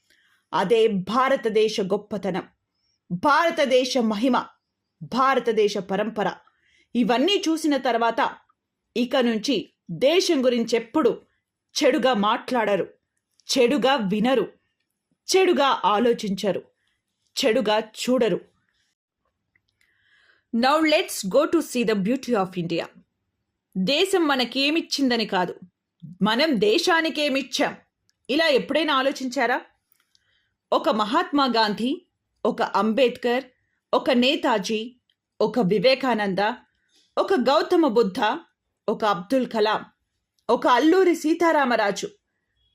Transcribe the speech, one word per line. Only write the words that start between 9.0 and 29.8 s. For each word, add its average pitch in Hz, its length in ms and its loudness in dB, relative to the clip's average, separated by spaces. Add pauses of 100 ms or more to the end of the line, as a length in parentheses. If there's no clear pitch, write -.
నుంచి 233 560 -2 (180)
దేశం 294 540 2
గురించి 240 320 0
ఎప్పుడు 226 520 -2 (560)
చెడుగా 262 300 2
మాట్లాడరు, 214 720 -2 (720)
చెడుగా 254 380 2
వినరు, 214 520 0 (880)
చెడుగా 294 480 2
ఆలోచించరు, 208 800 0 (840)
చెడుగా 220 340 2
చూడరు. 220 600 -2 (2250)
Now 262 240 2
let's 302 560 0
go 311 180 4
to 320 80 2
see 240 280 -2
the 202 160 0
beauty 247 300 -2
of 185 260 -4
India. 165 220 -4 (920)
దేశం 320 520 0
మనకేమిచ్చిందని 262 1000 -2
కాదు, 180 280 -2 (680)
మనం 247 380 0
దేశానికేమిచ్చాం, 302 1160 0 (540)
ఇలా 311 160 2
ఎప్పుడైనా 302 480 0
ఆలోచించారా? 262 680 -2 (1120)